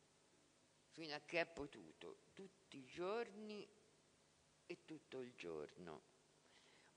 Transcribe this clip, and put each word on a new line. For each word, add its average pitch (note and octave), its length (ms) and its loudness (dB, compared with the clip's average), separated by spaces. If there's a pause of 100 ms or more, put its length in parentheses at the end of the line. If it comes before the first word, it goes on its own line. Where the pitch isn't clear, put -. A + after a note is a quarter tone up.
(920)
fino D#3 240 -2
a D3 60 0
che E3 180 6
ha E3 80 10
potuto, F2 800 -6 (100)
tutti - 420 -10
i C3+ 100 -8
giorni G#3 800 0 (1000)
e - 180 -4
tutto C#3+ 360 -4
il B2 160 -2
giorno. D#2+ 680 0 (960)